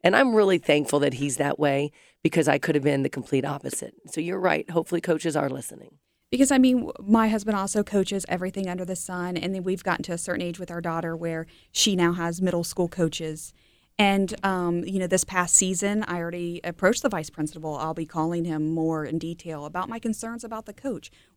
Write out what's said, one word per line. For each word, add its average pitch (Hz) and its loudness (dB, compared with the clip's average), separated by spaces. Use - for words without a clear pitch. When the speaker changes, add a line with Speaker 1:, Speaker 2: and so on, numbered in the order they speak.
Speaker 1:
And 185 6
I'm 254 6
really 196 6
thankful 147 4
that 139 4
he's 135 -2
that 143 0
way, 143 2
because 165 4
I 143 4
could 156 0
have 139 2
been 139 2
the 135 0
complete 131 -2
opposite. 143 -8
So - -6
you're 170 -4
right. 165 2
Hopefully 165 0
coaches 156 0
are 143 0
listening. - -12
Speaker 2:
Because, 262 4
I 269 6
mean, 254 6
w-, - -8
my 220 4
husband 214 0
also 196 0
coaches 196 0
everything 185 -4
under 180 -6
the 180 -6
sun. 180 -6
And 190 -4
then 185 -6
we've 185 -2
gotten - -2
to 175 -6
a 170 -4
certain - -4
age 175 -6
with 180 -12
our 170 -6
daughter 165 -4
where 165 -6
she 202 2
now 175 4
has 170 -4
middle 175 0
school 175 -2
coaches. 160 -4
And, 196 4
um, 180 0
you 190 -4
know, 185 0
this 185 2
past 180 2
season, 202 2
I 175 -4
already 175 -6
approached 185 2
the - 2
vice 160 -4
principal. 156 -6
I'll 160 -4
be 165 -6
calling 165 -2
him 156 -2
more 160 0
in 151 -4
detail 160 -8
about 180 -6
my 226 -10
concerns 226 -6
about 220 -12
the 208 -16
coach. - -8